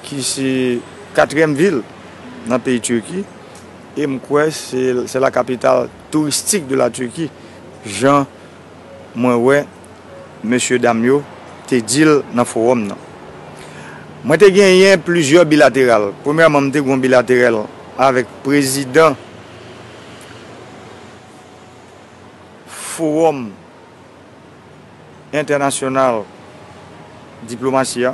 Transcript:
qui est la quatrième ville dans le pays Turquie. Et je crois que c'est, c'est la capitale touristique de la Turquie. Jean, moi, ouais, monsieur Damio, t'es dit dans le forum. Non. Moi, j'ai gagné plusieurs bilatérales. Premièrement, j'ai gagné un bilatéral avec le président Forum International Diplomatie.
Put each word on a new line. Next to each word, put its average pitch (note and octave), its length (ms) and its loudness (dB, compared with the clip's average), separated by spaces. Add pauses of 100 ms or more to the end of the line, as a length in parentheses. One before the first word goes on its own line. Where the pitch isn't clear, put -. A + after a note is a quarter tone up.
qui C#3+ 160 -12
est C3 560 -2
la - 400 -12
quatrième D3+ 380 2
ville D3 280 0 (640)
dans A#2 80 -2
le A#2+ 60 -2
pays B2 180 -2
Turquie. B2 460 -6 (720)
Et C#3+ 60 -4
je C#3 140 -4
crois D3 280 -2
que D#3 60 -2
c'est, B2+ 560 -4
c'est C3 140 -6
la C3 100 2
capitale B2+ 560 -2 (240)
touristique D3+ 560 -4
de C3 80 -4
la B2 140 0
Turquie. B2+ 400 -8 (560)
Jean, C3+ 420 0 (880)
moi, B2 220 0
ouais, C#3 280 2 (760)
monsieur B2 340 -2
Damio, A#2+ 460 0 (420)
t'es B2+ 160 0
dit B2 220 0
dans D3+ 200 4 (120)
le A#2+ 80 2
forum. A#2 440 -2
Non. G2 100 -10 (1300)
Moi, D3 140 0
j'ai G3 140 8
gagné F#3+ 460 6
plusieurs E3+ 480 4
bilatérales. B2+ 680 4 (120)
Premièrement, D3 380 2
j'ai C#3 200 -2
gagné C3+ 120 -2
un C3 40 0
bilatéral B2 680 2 (340)
avec B2+ 300 0
le - 160 -20
président C#3 720 2 (3500)
Forum D3+ 840 -2 (1800)
International C3+ 880 -2 (1200)
Diplomatie. B2 680 -2